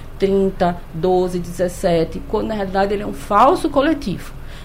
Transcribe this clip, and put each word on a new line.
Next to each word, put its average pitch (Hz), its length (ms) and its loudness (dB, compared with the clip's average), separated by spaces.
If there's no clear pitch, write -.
trinta, 190 600 2
doze, 180 460 2
dezessete, 170 920 0
quando 214 180 -2
na 220 60 -4
realidade 196 400 0
ele 202 100 -2
é 202 40 -6
um 202 60 -6
falso 262 560 4
coletivo. 277 600 0